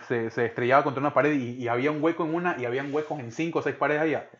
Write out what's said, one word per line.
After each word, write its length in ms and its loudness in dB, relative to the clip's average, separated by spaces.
se, 240 0
se 140 0
estrellaba 400 4
contra 160 -2
una 140 0
pared 180 4
y, 200 -2
y 60 -2
había 220 2
un 120 -2
hueco 240 2
en 80 -2
una 240 -2
y 80 -2
habían 260 -4
huecos 260 -2
en 140 -10
cinco 280 -2
o 20 0
seis 140 -2
paredes 260 0
allá. 260 0